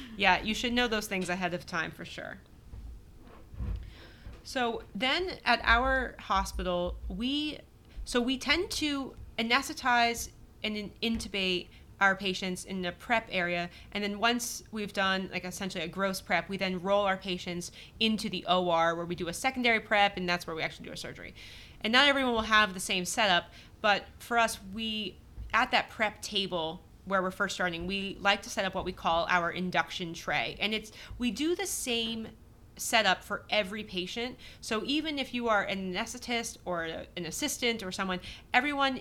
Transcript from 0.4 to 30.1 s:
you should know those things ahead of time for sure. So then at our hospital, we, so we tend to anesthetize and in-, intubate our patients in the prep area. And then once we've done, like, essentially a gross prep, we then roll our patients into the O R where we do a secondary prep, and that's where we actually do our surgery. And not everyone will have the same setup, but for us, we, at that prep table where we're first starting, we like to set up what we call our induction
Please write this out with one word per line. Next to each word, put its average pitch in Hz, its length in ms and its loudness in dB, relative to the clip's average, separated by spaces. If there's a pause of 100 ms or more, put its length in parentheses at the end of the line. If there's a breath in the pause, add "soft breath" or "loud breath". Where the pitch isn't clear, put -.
you 214 120 0
should 240 180 -2
know 247 160 2
those 214 180 -2
things 185 220 -2
ahead 180 240 -2
of 175 140 -6
time 165 240 -2
for 170 160 -12
sure. - 320 -10 (2000 loud breath)
So 240 380 0 (120)
then 294 380 0 (120)
at 233 180 4
our 254 560 4
hospital, 180 760 0 (120)
we, 277 500 -2 (460 loud breath)
so - 160 2
we 254 180 2
tend 330 320 2
to 285 440 -2 (240)
anesthetize 240 920 2 (340)
and 214 120 -4
in-, 208 140 -6 (120)
intubate 196 680 0 (320 loud breath)
our 190 160 6
patients 185 480 -2
in 190 160 -6
the 175 120 -2
prep 226 380 0
area. 175 380 0 (240 loud breath)
And 202 100 -4
then 202 180 -2
once 233 500 0
we've 208 220 -6
done, 190 400 0
like, 180 120 -4
essentially 185 400 -6
a 170 40 -4
gross 190 320 -2
prep, 170 280 0
we 196 80 -4
then 185 240 -2
roll 202 240 4
our 190 120 2
patients 180 560 -6 (280 loud breath)
into 220 300 2
the - 180 -4
O 180 220 4
R 165 240 4
where 170 100 -4
we 170 100 -4
do 170 140 -4
a 175 60 -4
secondary 240 460 2
prep, 202 360 4
and 185 120 -2
that's 175 180 0
where 165 100 -6
we 156 60 -4
actually - 220 -6
do - 60 -12
our - 60 -10
surgery. - 380 -12 (480 loud breath)
And 220 100 0
not 269 160 8
everyone 269 240 4
will 226 100 2
have 214 300 6
the 185 80 -8
same 185 240 0
setup, 180 460 4 (300 loud breath)
but 208 260 4 (120)
for 233 200 0
us, 226 200 4 (140)
we, 214 460 -4 (340)
at 233 200 4
that - 180 4
prep - 320 -2
table 180 600 -2 (220)
where 190 180 2
we're 185 80 0
first 190 240 0
starting, 175 320 -2
we 196 340 -4
like 202 220 4
to 233 80 -12
set 202 140 -2
up 185 100 -2
what 180 100 -2
we 185 80 -2
call 170 360 2
our 170 220 4
induction 175 640 -2